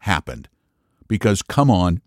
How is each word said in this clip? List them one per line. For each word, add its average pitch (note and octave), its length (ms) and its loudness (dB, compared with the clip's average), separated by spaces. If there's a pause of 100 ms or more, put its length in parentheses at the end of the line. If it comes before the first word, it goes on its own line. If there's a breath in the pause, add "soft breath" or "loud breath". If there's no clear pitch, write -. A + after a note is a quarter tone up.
happened. D2+ 500 -6 (560)
Because, G#2+ 340 0
come C#3 300 0
on, F2+ 360 2